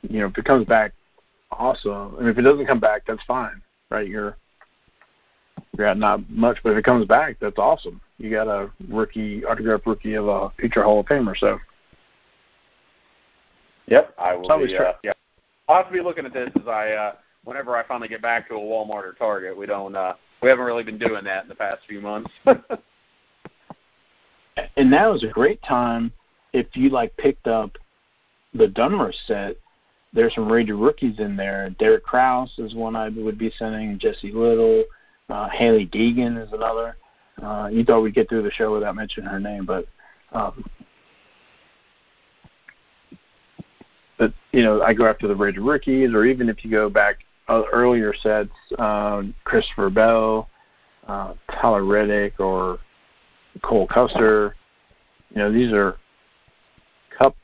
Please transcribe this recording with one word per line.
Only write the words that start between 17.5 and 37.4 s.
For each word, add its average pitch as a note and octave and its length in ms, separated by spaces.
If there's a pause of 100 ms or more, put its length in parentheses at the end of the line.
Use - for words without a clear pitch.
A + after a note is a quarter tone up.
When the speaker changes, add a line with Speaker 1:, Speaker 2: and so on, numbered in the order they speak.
Speaker 2:
I A#2 80
finally A#2+ 240
get A2 140
back A#2 280
to A#2 60
a G#2+ 40
Walmart G#2+ 440
or F#2 100
Target. F#2+ 440
We G2+ 80
don't, G2 300
uh, F#2 180 (280)
we B2 80
haven't B2+ 160
really A#2+ 180
been A2 140
doing A2 280
that F#2+ 180
in - 60
the F#2+ 60
past G2 320
few G2+ 140
months. G#2 300 (140)
<laughs> C#4 40 (2250)
Speaker 1:
And C3 160
now G3 220
is B2 100
a A2 40
great C3 360
time A#2 480 (420)
if B2 220
you, C3 140
like, B2 280
picked - 300
up A2 300 (760)
the A3 140
Dunmer G3 460 (120)
set. G2+ 300 (560)
There's A2+ 240
some A2 160
rated A2 240
rookies A2+ 440
in G2+ 180
there. G2 320 (100)
Derek A2 240
Kraus B2+ 540
is A2 180
one A2+ 200
I A2 140
would G#2+ 280
be A2+ 200
sending. A2 400
Jesse G#2 340
Little, A2+ 520 (460)
uh, G#2 200
Hailie A2+ 380
Deegan A#2 580
is G#2+ 60
another. A2+ 460 (440)